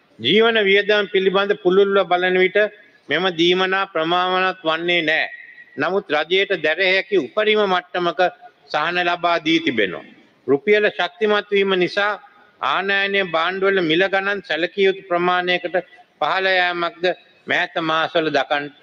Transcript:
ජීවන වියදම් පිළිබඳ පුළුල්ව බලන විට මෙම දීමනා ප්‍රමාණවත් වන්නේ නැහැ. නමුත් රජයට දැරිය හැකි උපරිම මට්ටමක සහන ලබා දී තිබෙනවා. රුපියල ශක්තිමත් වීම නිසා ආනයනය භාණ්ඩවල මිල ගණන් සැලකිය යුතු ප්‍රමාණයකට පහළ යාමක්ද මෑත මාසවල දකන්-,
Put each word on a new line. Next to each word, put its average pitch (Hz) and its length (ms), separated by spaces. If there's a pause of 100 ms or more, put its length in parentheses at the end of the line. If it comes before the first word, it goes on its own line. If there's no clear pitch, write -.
(200)
ජීවන 214 400
වියදම් 202 500
පිළිබඳ 190 460
පුළුල්ව 196 520
බලන 180 300
විට 185 220 (460)
මෙම 156 260
දීමනා 185 560
ප්‍රමාණවත් 180 760
වන්නේ 170 400
නැහැ. 151 280 (440)
නමුත් 170 340
රජයට 170 500
දැරිය 160 340
හැකි 190 260
උපරිම 214 440
මට්ටමක 180 600 (420)
සහන 160 360
ලබා 175 400
දී 160 200
තිබෙනවා. 104 460 (420)
රුපියල 208 400
ශක්තිමත් 208 640
වීම 196 240
නිසා 202 380 (500)
ආනයනය 196 640
භාණ්ඩවල 185 540
මිල 165 240
ගණන් 196 380
සැලකිය 175 420
යුතු 190 180
ප්‍රමාණයකට 180 720 (400)
පහළ 180 320
යාමක්ද 175 580 (420)
මෑත 170 320
මාසවල 160 500
දකන්-, 143 420 (120)